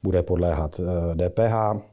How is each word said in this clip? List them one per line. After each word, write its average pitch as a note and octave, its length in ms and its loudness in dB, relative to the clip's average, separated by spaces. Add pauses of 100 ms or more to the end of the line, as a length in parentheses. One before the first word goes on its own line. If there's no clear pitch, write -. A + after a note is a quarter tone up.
bude F#2 200 2
podléhat, E2+ 560 0
eh, F2 360 -2
D F2 140 0
P A2+ 180 2
H. G#2+ 340 0 (120)